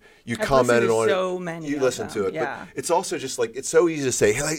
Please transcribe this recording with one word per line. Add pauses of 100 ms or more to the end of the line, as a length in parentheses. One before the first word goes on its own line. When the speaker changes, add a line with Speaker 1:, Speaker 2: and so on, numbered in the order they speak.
(240)
Speaker 1:
you
Speaker 2:
I've
listened
Speaker 1:
commented
Speaker 2:
to
Speaker 1:
on
Speaker 2:
so
Speaker 1:
it.
Speaker 2:
many
Speaker 1:
You
Speaker 2:
of
Speaker 1:
listened
Speaker 2:
them.
Speaker 1:
to
it.
Speaker 2:
Yeah.
Speaker 1:
But
it's
also
just
like,
it's
so
easy
to
say,
"Hey,